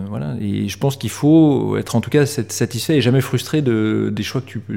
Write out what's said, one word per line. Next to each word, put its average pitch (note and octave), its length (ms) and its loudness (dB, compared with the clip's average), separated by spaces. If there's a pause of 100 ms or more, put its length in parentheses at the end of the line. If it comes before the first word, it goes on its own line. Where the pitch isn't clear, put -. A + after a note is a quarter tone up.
voilà. B2+ 320 -6
Et G#2 300 -2
je - 80 -8
pense C3+ 180 0
qu'il A2 140 -8
faut C#3+ 680 4
être G#2 220 -2
en - 20 2
tout - 100 -2
cas D3 160 4
sat-, C3+ 220 -2
satisfait - 480 -2
et C#3 60 4
jamais B2 180 4
frustré C3 420 -2
de, G#2+ 480 2
des G#2 140 -4
choix - 160 -6
que B2+ 60 -6
tu, - 160 -10 (160)